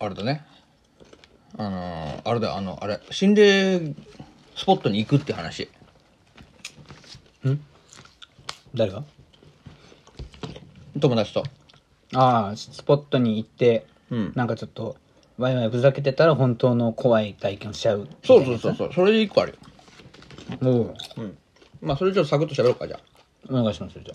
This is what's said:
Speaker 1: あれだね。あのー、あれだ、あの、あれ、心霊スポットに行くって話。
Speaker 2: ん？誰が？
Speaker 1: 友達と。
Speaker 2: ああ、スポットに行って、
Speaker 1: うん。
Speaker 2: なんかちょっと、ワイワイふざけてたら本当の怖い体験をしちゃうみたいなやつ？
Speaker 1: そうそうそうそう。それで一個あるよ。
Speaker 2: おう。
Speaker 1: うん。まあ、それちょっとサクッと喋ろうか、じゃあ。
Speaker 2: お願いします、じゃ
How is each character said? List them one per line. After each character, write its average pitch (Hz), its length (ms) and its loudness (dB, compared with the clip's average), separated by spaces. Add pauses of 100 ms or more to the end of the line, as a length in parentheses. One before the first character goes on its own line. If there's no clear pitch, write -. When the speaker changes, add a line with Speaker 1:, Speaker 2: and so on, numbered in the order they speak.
Speaker 1:
あ 104 80 -4
れ 92 80 -8
だ 95 80 -8
ね。 147 200 -4 (1120)
あ 104 140 -6
の 87 540 -8
ー、 - 40 -4
あ 117 60 0
れ 110 60 0
だ、 90 160 -4
あ 98 40 -6
の、 92 220 -8
あ 101 60 -8
れ、 104 100 -4 (120)
心 202 240 2
霊 190 600 4 (600)
ス - 80 -12
ポ - 80 4
ッ - 80 2
ト - 80 -2
に 101 100 0
行 110 100 -2
く 147 80 4
っ 139 40 2
て - 120 -6
話。 - 380 -10 (1800)
Speaker 2:
ん？ 143 140 0 (1120)
誰 110 160 0
が？ 110 140 -12 (1900)
Speaker 1:
友 147 160 4
達 107 180 0
と。 - 120 -2 (680)
Speaker 2:
あ 120 400 4
あ、 - 20 -10
ス - 260 -16
ポ 147 120 2
ッ 147 100 0
ト 139 140 -2
に 113 180 2
行 110 100 -6
っ - 20 -20
て、 117 380 2 (240)
Speaker 1:
う 120 60 -4
ん。 98 180 -2
Speaker 2:
な 123 100 0
ん - 40 0
か 113 80 -4
ち - 80 -12
ょ - 20 -10
っ - 40 -20
と、 110 260 -10 (400)
ワ 123 140 -2
イ 127 40 0
ワ 123 80 0
イ 110 80 0
ふ 120 80 -2
ざ 131 140 6
け 143 100 -8
て 139 100 0
た 156 140 4
ら 160 80 6
本 123 220 2
当 123 180 2
の 117 180 0
怖 113 300 2
い 101 120 -8
体 101 240 -6
験 107 120 -12
を - 20 -12
し - 80 -12
ち 117 80 0
ゃ 107 60 2
う 101 60 -2
み - 60 -10
た - 60 -20
い - 20 -20
な - 40 -20
や - 40 -20
つ？ - 40 -6
Speaker 1:
そ 247 140 10
う 139 40 2
そ 123 100 -2
う 110 40 -4
そ 104 120 -2
う - 60 -4
そ 101 100 -4
う。 - 60 -10
そ 175 120 2
れ 208 80 6
で 220 100 2
一 202 60 -2
個 - 140 0
あ 87 40 -2
る - 100 -14 (1040)
よ。 131 80 0
Speaker 2:
お 123 120 4
う。 107 140 -6 (240)
Speaker 1:
う - 40 -12
ん。 92 160 -14 (420)
ま 156 140 -4
あ、 - 20 -2
そ 180 80 -2
れ 190 80 2
ち 196 60 2
ょ 175 40 4
っ - 20 0
と 147 60 -4
サ 143 80 2
ク 160 80 0
ッ - 20 -14
と 143 80 -10
喋 113 80 2
ろ 123 60 6
う - 40 0
か、 78 140 -10
じ - 60 -12
ゃ - 20 -12
あ。 - 40 -20 (480)
Speaker 2:
お 127 140 0
願 110 80 2
い 101 40 -4
し - 60 -14
ま 95 80 -10
す、 - 160 -18
じ - 60 -18
ゃ - 40 -20